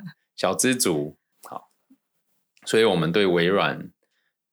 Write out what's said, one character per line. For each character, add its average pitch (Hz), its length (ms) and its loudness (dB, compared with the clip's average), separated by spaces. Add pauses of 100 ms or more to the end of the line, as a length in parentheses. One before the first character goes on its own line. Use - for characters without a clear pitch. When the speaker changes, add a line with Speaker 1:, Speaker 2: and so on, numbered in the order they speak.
(140)
Speaker 1:
<laughs> - 220 -20
Speaker 2:
小 - 180 -2
资 127 220 0
族。 76 420 -2 (300)
好， - 240 -18 (960)
所 113 140 0
以 113 40 6
我 101 120 4
们 82 160 0
对 101 140 2
微 87 220 2
软 82 440 -2 (600)